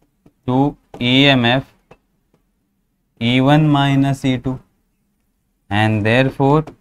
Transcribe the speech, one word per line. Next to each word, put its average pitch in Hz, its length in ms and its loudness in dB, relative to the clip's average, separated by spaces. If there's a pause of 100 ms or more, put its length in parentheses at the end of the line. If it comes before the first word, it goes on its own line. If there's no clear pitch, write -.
(460)
to 135 320 -2 (240)
E 127 240 2
M 131 200 2
F 127 200 0 (1500)
E 123 220 0
one 147 260 2
minus 139 560 0
E 131 140 -2
two, 131 220 -8 (1080)
and 107 360 -2
therefore 135 580 0 (180)